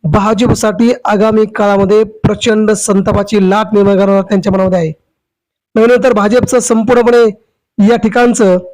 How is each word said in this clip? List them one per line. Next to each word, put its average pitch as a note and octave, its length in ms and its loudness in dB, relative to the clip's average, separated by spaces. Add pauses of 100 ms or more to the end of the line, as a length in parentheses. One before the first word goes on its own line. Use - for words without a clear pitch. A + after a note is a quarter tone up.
भाजपसाठी G#3+ 880 0 (120)
आगामी G#3+ 400 0
काळामध्ये G3+ 580 0
प्रचंड G#3+ 680 -2
संतापाची G3+ 760 -2
लाट G#3+ 240 -2
निर्माण G3+ 240 2
करणारा G3 240 0
त्यांच्या F#3+ 300 -2
मनामध्ये F#3 280 0
आहे. D#3+ 140 -4 (840)
नव्हे A#3 280 2
तर B3+ 100 2
भाजपचं G#3+ 460 0
संपूर्णपणे A#3 640 2 (680)
या A#3 60 2
ठिकाणचं A3+ 640 0 (160)